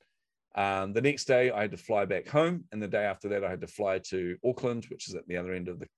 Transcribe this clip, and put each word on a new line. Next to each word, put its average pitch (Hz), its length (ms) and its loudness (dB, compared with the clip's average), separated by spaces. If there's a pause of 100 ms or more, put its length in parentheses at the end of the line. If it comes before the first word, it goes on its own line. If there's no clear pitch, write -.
(540)
Um, 98 380 0
the 113 100 2
next 139 240 2
day, 127 240 6
I 104 120 0
had 107 100 0
to 92 40 -10
fly 101 280 2
back 95 220 -2
home. 165 460 2
And 107 100 -4
the 104 60 -4
day 104 160 0
after 98 260 -2
that, 101 140 0
I 92 60 0
had 90 100 -6
to 82 60 -8
fly 95 320 0 (120)
to 90 340 -2
Auckland, 123 420 -2
which - 220 -12
is 95 60 -12
at 87 140 -10
the 87 80 -4
other 90 160 -4
end 90 160 -4
of 90 100 -8
the, 76 200 -12